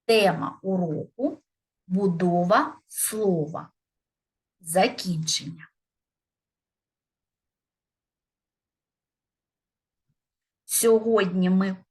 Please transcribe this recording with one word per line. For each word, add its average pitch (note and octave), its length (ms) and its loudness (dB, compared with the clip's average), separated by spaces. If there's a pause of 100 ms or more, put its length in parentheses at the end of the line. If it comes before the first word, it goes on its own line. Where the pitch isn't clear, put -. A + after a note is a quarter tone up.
Тема F#3 580 2
уроку — F#3 800 -4 (440)
будова F#3 1000 0
слова. F3 840 -4 (880)
Закінчення. E3 1080 -4 (4000)
Сьогодні G#3+ 840 2
ми F#3+ 280 0 (120)